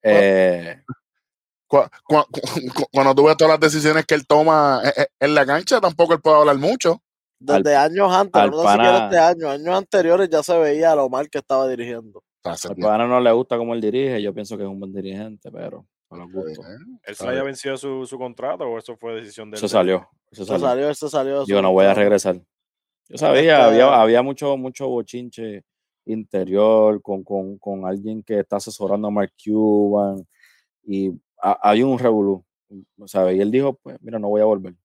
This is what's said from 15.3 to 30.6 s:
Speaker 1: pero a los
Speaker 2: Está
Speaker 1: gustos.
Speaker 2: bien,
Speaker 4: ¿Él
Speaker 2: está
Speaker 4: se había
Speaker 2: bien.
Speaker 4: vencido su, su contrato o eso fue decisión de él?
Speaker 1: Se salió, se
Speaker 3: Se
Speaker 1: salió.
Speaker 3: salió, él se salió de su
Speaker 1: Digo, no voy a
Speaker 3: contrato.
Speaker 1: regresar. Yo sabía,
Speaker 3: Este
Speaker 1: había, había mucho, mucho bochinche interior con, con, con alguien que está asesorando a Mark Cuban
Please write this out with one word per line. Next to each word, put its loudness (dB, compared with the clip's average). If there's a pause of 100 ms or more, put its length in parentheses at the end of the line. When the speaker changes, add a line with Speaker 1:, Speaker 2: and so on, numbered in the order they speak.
Speaker 1:
pero -16 (240)
a -20
los -20
Speaker 2:
Está -12
Speaker 1:
gustos. -14
Speaker 2:
bien, -20 (100)
Speaker 4:
¿Él -20 (120)
Speaker 2:
está -16
Speaker 4:
se -8
había -6
Speaker 2:
bien. -6
Speaker 4:
vencido -10
su, -10
su -16
contrato -10
o -8
eso -16
fue -12
decisión -16
de -18
él? -12
Speaker 1:
Se -6
salió, 0 (240)
se -20
Speaker 3:
Se -12
Speaker 1:
salió. -4
Speaker 3:
salió, -2
él -6
se -10
salió -4
de -
su -6
Speaker 1:
Digo, 0
no 2
voy 4
a 6
Speaker 3:
contrato. 2
Speaker 1:
regresar. 0 (680)
Yo -18
sabía, 2
Speaker 3:
Este 6
Speaker 1:
había, 6
había 6
mucho, -4
mucho -10
bochinche -10 (400)
interior 0
con, -10
con, -10
con -12
alguien -8
que -4
está -6
asesorando -6
a -4
Mark -4 (100)
Cuban 0 (580)